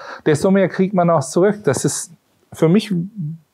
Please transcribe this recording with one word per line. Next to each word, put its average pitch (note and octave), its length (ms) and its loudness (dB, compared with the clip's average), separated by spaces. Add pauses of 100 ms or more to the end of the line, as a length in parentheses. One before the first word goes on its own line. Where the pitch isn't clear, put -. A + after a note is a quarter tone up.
(260)
desto D#3 240 2
mehr F#3+ 180 4
kriegt F#3+ 280 -2
man F3 160 2
auch D#3 120 2
zurück. G3+ 420 0
Das C3 200 0
ist - 260 -6 (400)
für - 160 0
mich G3+ 240 2 (640)